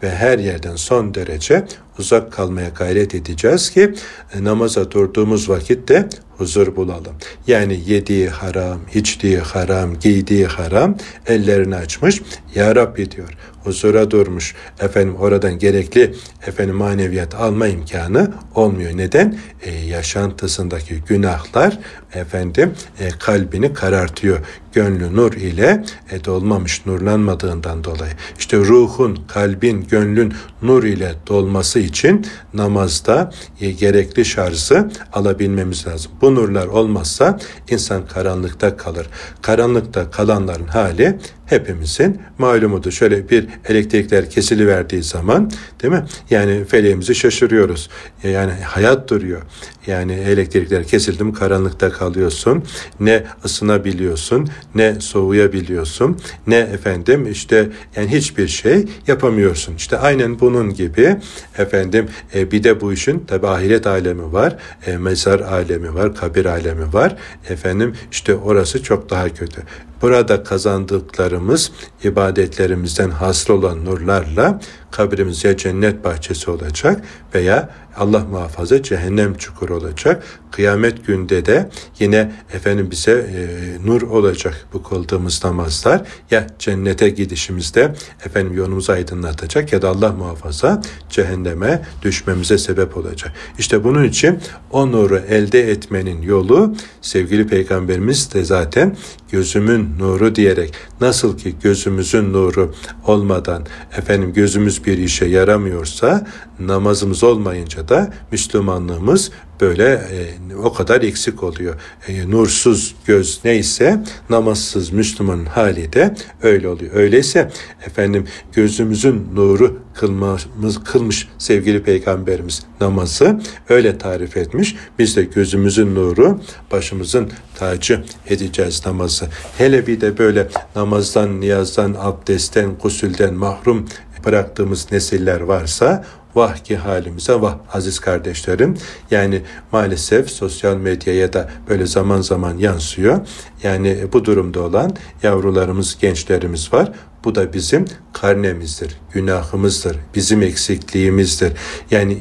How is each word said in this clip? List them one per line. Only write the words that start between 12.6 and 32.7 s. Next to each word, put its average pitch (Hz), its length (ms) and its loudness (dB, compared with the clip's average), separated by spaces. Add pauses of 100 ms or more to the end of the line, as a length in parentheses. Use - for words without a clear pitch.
Rabbi." 104 360 0
diyor. 87 180 -14 (340)
Huzura 104 480 2
durmuş. 92 440 0 (240)
Efendim, 98 360 0
oradan 95 440 0
gerekli, 101 560 2 (320)
efendim, 95 280 -4
maneviyat 95 600 -2
alma 110 320 0
imkanı 92 680 0 (220)
olmuyor. 95 400 2
Neden? 165 420 2 (260)
E, 95 80 -10
yaşantısındaki 85 1200 -4 (120)
günahlar, 101 720 2 (340)
efendim, 92 600 0 (260)
e, 95 100 -6
kalbini 101 640 -2
karartıyor. 92 640 0 (340)
Gönlü 92 420 2
nur 110 180 4
ile, 107 500 2 (280)
e, 92 140 -8
dolmamış, 92 600 -2
nurlanmadığından 90 1000 -2
dolayı. 80 280 -6 (280)
İşte - 180 0
ruhun, 113 680 4
kalbin, 101 640 0
gönlün 107 440 2 (280)
nur 123 220 6
ile 92 280 -2 (160)
dolması 98 520 2
için 165 460 2 (280)
namazda, 101 800 0 (300)